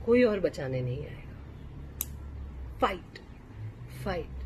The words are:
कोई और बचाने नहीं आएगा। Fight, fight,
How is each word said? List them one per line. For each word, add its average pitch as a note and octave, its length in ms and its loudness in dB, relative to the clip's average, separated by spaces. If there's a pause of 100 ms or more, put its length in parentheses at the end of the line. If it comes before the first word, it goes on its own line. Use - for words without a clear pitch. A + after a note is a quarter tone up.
कोई B3 180 10
और G#3 160 6
बचाने C3 420 2
नहीं B2+ 240 -2
आएगा। - 300 -10 (1500)
Fight, - 380 0 (840)
fight, F3+ 240 -2 (180)